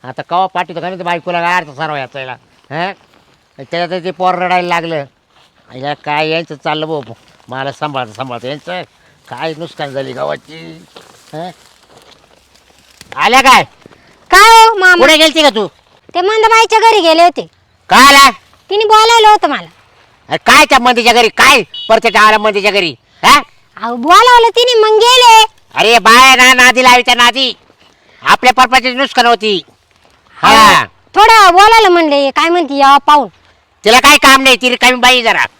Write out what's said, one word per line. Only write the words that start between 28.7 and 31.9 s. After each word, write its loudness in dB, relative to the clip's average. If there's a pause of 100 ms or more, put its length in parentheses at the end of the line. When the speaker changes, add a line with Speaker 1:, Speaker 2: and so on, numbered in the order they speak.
Speaker 1:
नुकसान -2
होती. -2 (800)
Speaker 2:
अहो, 2
Speaker 1:
हा. 4 (300)
Speaker 2:
थोडं 4
बोलायला 4
म्हणले, 0